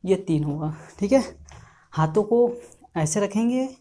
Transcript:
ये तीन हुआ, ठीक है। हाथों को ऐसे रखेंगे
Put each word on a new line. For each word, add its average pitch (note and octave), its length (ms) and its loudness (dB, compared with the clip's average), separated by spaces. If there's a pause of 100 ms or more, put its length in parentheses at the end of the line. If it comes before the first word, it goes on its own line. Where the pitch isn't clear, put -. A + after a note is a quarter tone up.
ये F#3 120 4
तीन D#3+ 260 -2
हुआ, D3+ 300 -4 (260)
ठीक G3+ 120 0
है। C4 120 4 (680)
हाथों D#3+ 300 2
को A#3+ 260 4 (480)
ऐसे D#3+ 220 0
रखेंगे A3+ 480 0 (140)